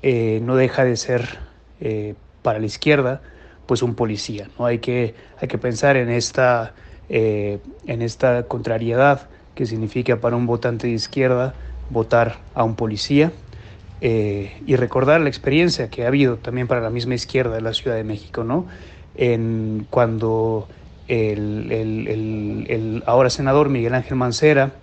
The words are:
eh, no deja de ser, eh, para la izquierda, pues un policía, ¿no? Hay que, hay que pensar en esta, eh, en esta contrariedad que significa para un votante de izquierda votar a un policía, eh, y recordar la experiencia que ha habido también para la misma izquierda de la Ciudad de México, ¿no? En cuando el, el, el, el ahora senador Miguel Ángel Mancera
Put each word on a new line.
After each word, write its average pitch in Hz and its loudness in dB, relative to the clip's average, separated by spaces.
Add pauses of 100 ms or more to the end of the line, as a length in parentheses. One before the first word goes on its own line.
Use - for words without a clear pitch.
eh, 113 2
no 123 0
deja 131 4
de 123 2
ser, 120 -4 (400)
eh, 107 -6 (260)
para 110 0
la 110 -2
izquierda, 139 2 (460)
pues 123 0
un 120 0
policía, 107 -4
¿no? 120 -2
Hay 120 0
que, 120 -2 (240)
hay - -6
que 120 -4
pensar 123 2
en 120 2
esta, 120 2 (340)
eh, 104 0 (260)
en 117 -6
esta 120 0
contrariedad 120 0 (240)
que 135 -4
significa 113 -2
para 120 0
un 120 0
votante 117 -2
de 117 0
izquierda 127 0 (360)
votar 113 2 (160)
a 120 2
un 117 0
policía, 139 2 (680)
eh, 104 0
y 131 2
recordar 127 4
la 147 2
experiencia 143 0
que 123 -6
ha 147 2
habido 139 4
también 123 -4
para 123 0
la 113 -2
misma 120 -4
izquierda 120 -2
de 113 -4
la 113 -4
Ciudad 120 -2
de 110 -2
México, 107 -8
¿no? 143 -2 (480)
En 113 0
cuando 113 0 (400)
el, 107 -2
el, 110 -4
el, 110 -4
el 110 -4
ahora 123 4
senador 139 2
Miguel 120 0
Ángel 127 -2
Mancera 135 2